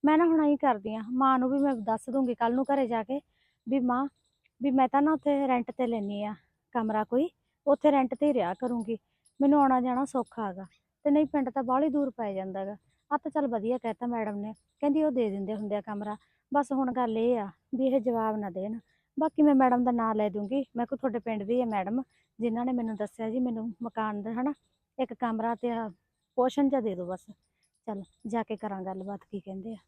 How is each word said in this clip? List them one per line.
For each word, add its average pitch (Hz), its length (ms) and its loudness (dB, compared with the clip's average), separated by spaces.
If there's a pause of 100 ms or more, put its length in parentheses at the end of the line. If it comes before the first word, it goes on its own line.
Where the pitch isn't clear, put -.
ਮੈਂ 302 140 6
ਨਾ 339 80 6
ਹੁਣ 320 200 4
ਐਂ 294 120 4
ਕਰਦੀ 220 380 0
ਆ, 220 140 -6
ਮਾਂ 262 300 4
ਨੂੰ 254 100 0
ਵੀ 277 100 0
ਮੈਂ 277 160 2
ਦੱਸ 220 340 -4
ਦੂੰਗੀ 247 260 0
ਕੱਲ੍ਹ 233 200 0
ਨੂੰ 269 180 2
ਘਰੇ 269 140 2
ਜਾ 226 160 -2
ਕੇ 269 160 -4 (480)
ਵੀ 269 120 2
ਮਾਂ, 247 260 0 (560)
ਵੀ 269 100 2
ਮੈਂ 254 160 4
ਤਾਂ 277 140 4
ਨਾ 302 100 4
ਉੱਥੇ 277 360 0
ਰੈਂਟ 247 240 0
ਤੇ 247 160 -2
ਲੈਂਦੀ 208 360 -4
ਆ 208 100 -6 (420)
ਕਮਰਾ 220 280 0
ਕੋਈ, 269 260 0 (380)
ਉੱਥੇ 285 240 4
ਰੈਂਟ 262 240 2
ਤੇ 294 120 2
ਹੀ 294 60 4
ਰਿਹਾ 185 200 0
ਕਰੂੰਗੀ, 233 440 -4 (420)
ਮੈਨੂੰ 285 220 6
ਆਉਣਾ 262 200 4
ਜਾਣਾ 254 240 0
ਸੌਖਾ 233 420 -4
ਹੈਗਾ। 190 180 -10 (400)
ਤੇ 294 60 4
ਨਹੀਂ 302 140 6
ਪਿੰਡ 269 240 0
ਤਾਂ 262 140 -4
ਬਾਹਲੀ 262 260 2
ਦੂਰ 277 200 0
ਪੈ 214 240 -6
ਜਾਂਦਾ 190 320 -6
ਗਾ। 202 100 -8 (360)
ਆਹ 294 60 0
ਤਾਂ 285 140 -4
ਚੱਲ 285 160 0
ਵਧੀਆ 233 300 -2
ਕਹਿਤਾ 226 280 -6
ਮੈਡਮ 226 300 -4
ਨੇ, 208 180 -10
ਕਹਿੰਦੀ 294 500 -2
ਉਹ 302 80 2
ਦੇ 240 180 0
ਦਿੰਦੇ 196 260 -4
ਹੁੰਦੇ 208 200 -4
ਆ 202 60 -4
ਕਮਰਾ। 208 360 -8 (340)
ਬਸ 277 200 0
ਹੁਣ 262 220 0
ਗੱਲ 226 240 0
ਇਹ 233 220 2
ਆ 202 80 -6 (280)
ਵੀ 262 120 0
ਇਹ 262 140 2
ਜਵਾਬ 220 360 0
ਨਾ 202 120 -4
ਦੇਣ। 196 300 -6 (380)
ਬਾਕੀ 311 240 0
ਮੈਂ 294 140 8
ਮੈਡਮ 247 280 4
ਦਾ 247 80 2
ਨਾਂ 226 240 0
ਲੈ 214 140 0
ਦੂੰਗੀ, 208 360 -4 (100)
ਮੈਂ 240 100 -2
ਕਿਹਾ 254 120 -8
ਤੁਹਾਡੇ 240 220 -4
ਪਿੰਡ 214 240 -6
ਦੀ 240 180 0
ਆ 247 40 0
ਮੈਡਮ 214 360 -2 (380)
ਜਿਨ੍ਹਾਂ 233 260 -2
ਨੇ 262 60 -2
ਮੈਨੂੰ 233 240 -4
ਦੱਸਿਆ 214 340 -6
ਜੀ 240 100 -4
ਮੈਨੂੰ 233 340 -4 (100)
ਮਕਾਨ 214 380 -4
ਦਾ, 220 100 -8
ਹਨਾ, 254 220 -2 (440)
ਇੱਕ 254 160 -4
ਕਮਰਾ 226 420 -4
ਤੇ 240 160 -4
ਆਹ 226 180 -4 (480)
ਪੋਰਸ਼ਨ 262 320 2
ਜਿਹਾ 269 120 0
ਦੇ 208 140 -4
ਦਿਓ 180 100 -8
ਬਸ। 185 200 -10 (640)
ਚੱਲ 196 160 -8 (240)
ਜਾ 226 160 -2
ਕੇ 220 140 -6
ਕਰਾਂ 196 240 -8
ਗੱਲਬਾਤ, 190 380 -8 (120)
ਕੀ 202 80 -8
ਕਹਿੰਦੇ 196 340 -12
ਆ। 202 40 -14 (100)